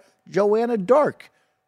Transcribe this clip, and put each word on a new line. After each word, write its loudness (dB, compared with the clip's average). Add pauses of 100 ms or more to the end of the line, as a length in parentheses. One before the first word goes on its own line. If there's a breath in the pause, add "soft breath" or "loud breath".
(280 soft breath)
Joanna -2
Dark? 0 (380)